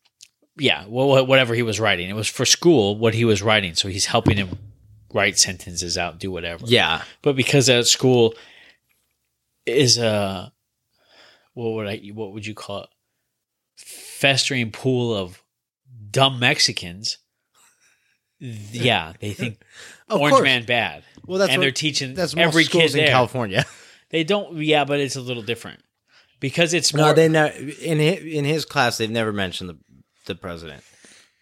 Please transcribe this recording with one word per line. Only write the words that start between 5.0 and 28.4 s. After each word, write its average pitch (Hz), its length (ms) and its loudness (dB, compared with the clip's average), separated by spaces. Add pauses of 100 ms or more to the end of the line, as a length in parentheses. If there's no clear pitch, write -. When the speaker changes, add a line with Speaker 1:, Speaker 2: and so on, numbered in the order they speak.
Speaker 1:
write 101 260 2
sentences 87 580 -4
out, 85 220 -6
do 98 120 -8
whatever. 85 360 -10
Speaker 2:
Yeah. 85 340 2 (220)
Speaker 1:
But 143 120 2
because 131 300 2
that 120 220 4
school 120 480 4 (1300)
is 123 320 2
a, 104 540 -2 (1040)
what 117 200 -6
would 110 140 -6
I, 101 100 -6 (160)
what 107 200 -10
would 104 120 -12
you 107 80 -10
call 101 300 -12
it? - 60 -20 (880)
Festering - 920 -4
pool 123 440 -2
of 92 260 -8 (680)
dumb 131 280 2
Mexicans. 107 800 -2 (1200)
Yeah, 110 800 -2
they 104 140 -8
think 113 260 -10 (260)
Speaker 2:
<laughs> - 240 -20
Of 202 120 0
Speaker 1:
Orange 151 140 4
Speaker 2:
course. 262 80 6
Speaker 1:
Man 127 220 2
bad. 104 380 -2 (220)
Speaker 2:
Well, 92 140 -4
that's 101 120 2
Speaker 1:
And 135 80 2
Speaker 2:
what, 139 40 0
Speaker 1:
they're 135 80 2
teaching 139 420 -4
Speaker 2:
that's 151 220 -6
most 165 80 2
Speaker 1:
every 160 220 4
Speaker 2:
schools 165 260 2
Speaker 1:
kid 143 80 0
Speaker 2:
in 156 60 4
Speaker 1:
there. 139 80 4
Speaker 2:
California. 123 560 0
<laughs> - 60 -20 (360)
Speaker 1:
They 165 120 0
don't, 175 340 -4
yeah, 151 280 2
but 143 140 -2
it's 139 180 -4
a 131 40 -10
little 123 220 -8
different 110 380 -10 (580)
because 160 340 0
it's 156 220 0
Speaker 2:
No, 151 100 4
Speaker 1:
more 151 80 6
Speaker 2:
they 160 160 6
ne-, 151 500 0
in 160 200 -2
hi-, 151 260 0
in 156 180 -4